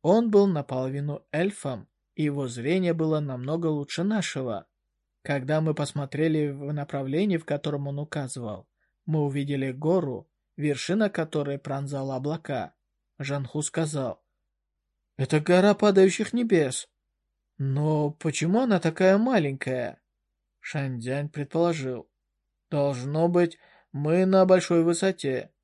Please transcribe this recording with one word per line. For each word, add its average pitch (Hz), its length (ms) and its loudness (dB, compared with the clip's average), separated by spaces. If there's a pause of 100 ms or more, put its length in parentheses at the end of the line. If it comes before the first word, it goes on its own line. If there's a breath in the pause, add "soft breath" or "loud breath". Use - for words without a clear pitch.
Он 220 300 4
был 202 160 6
наполовину 143 840 -4
эльфом, 151 560 -4 (280)
и 151 80 -2
его 143 240 -2
зрение 165 460 0
было 156 260 0
намного 143 480 -4
лучше 151 360 -2
нашего. 135 640 -4 (560)
Когда 143 380 -2
мы 156 140 0
посмотрели 147 720 -2
в 143 240 -8
направлении, 147 640 -2
в 156 80 -6
котором 143 420 -4
он 143 120 -6
указывал, 127 680 -8 (380)
мы 156 160 0
увидели 139 500 -2
гору, 147 580 -2 (280)
вершина 170 520 0
которой 147 500 -4
пронзала 139 560 -6
облака. 139 600 -6 (440)
Жанху 139 420 -6
сказал: 151 600 -4 (920)
"Это 143 220 0
гора 185 360 6
падающих 196 580 4
небес. 185 540 2 (720)
Но 147 540 0
почему 170 500 0
она 214 180 2
такая 185 400 4
маленькая?" 135 840 -2 (580)
Шаньцзянь 135 680 -6
предположил: 147 800 -2 (600)
"Должно 143 560 0
быть, 175 320 2 (320 soft breath)
мы 156 340 2
на 190 200 6
большой 180 380 6
высоте. 170 680 0 (120)